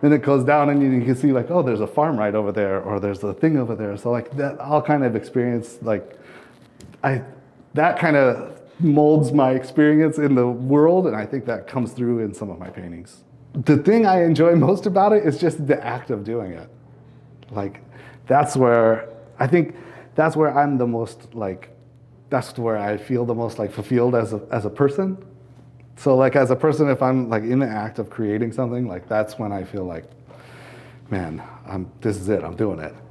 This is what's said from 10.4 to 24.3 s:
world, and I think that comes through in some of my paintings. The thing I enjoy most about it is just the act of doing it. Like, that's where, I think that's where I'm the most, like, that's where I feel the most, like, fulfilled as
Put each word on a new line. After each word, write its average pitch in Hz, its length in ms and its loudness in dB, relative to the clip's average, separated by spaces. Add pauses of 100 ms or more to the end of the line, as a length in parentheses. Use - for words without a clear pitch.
world, 147 600 4
and 117 80 -2
I 107 120 -4
think 131 180 -8
that 113 220 -6
comes 123 260 -6
through 120 280 -2
in 104 120 -6
some 101 160 -10
of 87 100 -12
my 90 120 -14
paintings. 87 540 -18 (280)
The - 240 2
thing 208 300 4
I 185 180 4
enjoy 165 320 4
most 190 300 2
about 196 260 4
it 208 140 4
is 139 120 0
just 160 280 -2
the 135 180 0
act 120 240 -8
of 104 160 -4
doing 107 280 -6
it. 80 180 -16 (800)
Like, 98 320 -8 (440)
that's 143 300 2
where, 117 500 4 (320)
I 135 80 0
think 156 300 0 (380)
that's 156 200 2
where 151 220 2
I'm 143 220 2
the 123 80 0
most, 117 480 -6
like, 98 340 -8 (640)
that's 131 280 -4
where 117 180 -2
I 104 200 -2
feel 120 280 -2
the 117 100 -2
most, 113 260 -6
like, 104 100 -4
fulfilled 120 460 0
as 110 160 0